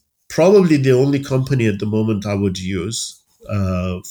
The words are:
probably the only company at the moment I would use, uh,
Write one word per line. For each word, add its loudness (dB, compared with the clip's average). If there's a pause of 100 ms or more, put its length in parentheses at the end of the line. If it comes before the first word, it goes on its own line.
(300)
probably 4
the 2
only 2
company -2
at -2
the -6
moment -2
I -4
would -2
use, -8 (340)
uh, -4 (120)